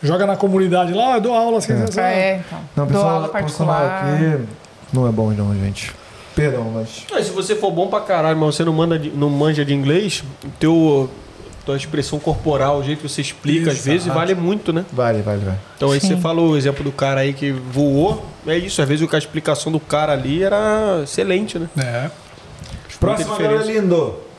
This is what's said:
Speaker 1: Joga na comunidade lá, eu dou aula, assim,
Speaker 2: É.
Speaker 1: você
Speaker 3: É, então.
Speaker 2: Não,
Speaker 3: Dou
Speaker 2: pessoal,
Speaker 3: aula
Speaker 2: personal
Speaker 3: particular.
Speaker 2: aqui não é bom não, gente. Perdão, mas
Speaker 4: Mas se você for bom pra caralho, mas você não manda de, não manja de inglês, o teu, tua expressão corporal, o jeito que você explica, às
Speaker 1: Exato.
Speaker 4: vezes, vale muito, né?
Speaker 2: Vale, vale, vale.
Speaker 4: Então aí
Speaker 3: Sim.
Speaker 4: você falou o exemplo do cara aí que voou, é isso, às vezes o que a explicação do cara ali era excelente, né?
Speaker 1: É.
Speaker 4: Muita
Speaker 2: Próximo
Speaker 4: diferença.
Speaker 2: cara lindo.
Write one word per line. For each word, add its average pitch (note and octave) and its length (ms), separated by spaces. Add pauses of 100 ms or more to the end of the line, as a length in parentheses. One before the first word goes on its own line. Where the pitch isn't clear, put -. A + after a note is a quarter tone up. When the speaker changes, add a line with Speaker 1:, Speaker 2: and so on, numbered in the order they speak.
Speaker 1:
Joga F3+ 240
na G3 100
comunidade F#3 560
lá, A#3+ 220
eu A3+ 60
dou A#3+ 140
aula, A3+ 240
assim, - 140
Speaker 2:
É. A3 140
Speaker 1:
você G3 140
Speaker 3:
É, F#3+ 440
então. E3 140 (160)
Speaker 2:
Não, C#3+ 100
Speaker 3:
Dou C#3 100
Speaker 2:
pessoal, G3+ 200
Speaker 3:
aula D#3+ 140
Speaker 2:
personal D#3+ 520
Speaker 3:
particular. F#3 340
Speaker 2:
aqui D3+ 300 (480)
não B2+ 140
é A#2 60
bom A2 180
não, G#2 240
gente. G2 380 (420)
Perdão, C3 300 (100)
mas A2+ 380
Speaker 4:
Mas C4 140
se F3+ 60
você F#3+ 220
for G#3 160
bom F3 160
pra G#3 140
caralho, D#3+ 380
mas D3+ 180
você E3 80
não E3 80
manda E3 260
de, D3+ 120
não C#3+ 200
manja D3 340
de C#3 80
inglês, D3 520 (200)
o - 40 (100)
teu, D#3 500 (560)
tua C#3 120
expressão D3 420
corporal, D3 600
o C#3 40
jeito D3 200
que D3 60
você C3+ 120
explica, D#3 500
às C3+ 60
Speaker 1:
Exato. B2 140
Speaker 4:
vezes, F3 220
vale E3+ 220
muito, F3+ 380
né? E3+ 200
Speaker 2:
Vale, A#2 300
vale, G#2 220
vale. F#2+ 140 (180)
Speaker 4:
Então C#3 160
aí C#3 80
Speaker 3:
Sim. F#3+ 80
Speaker 4:
você F#3 80
falou E3 340
o D#3 60
exemplo C#3 260
do C#3+ 80
cara C3+ 300
aí C#3 140
que C#3 180
voou, C#3 720 (240)
é D#3+ 100
isso, F3+ 240
às C#3 60
vezes D3+ 160
o D#3+ 40
que - 60
a D#3 40
explicação D3+ 520
do D#3+ 80
cara D3+ 340
ali C3+ 300
era G#3 640
excelente, F#3+ 520
né? E3 120 (100)
Speaker 1:
É. C#3 40 (180)
Speaker 4:
Muita C#3 100 (880)
Speaker 2:
Próximo - 320
Speaker 4:
diferença. E3+ 340
Speaker 2:
cara A3 80
lindo. F3+ 680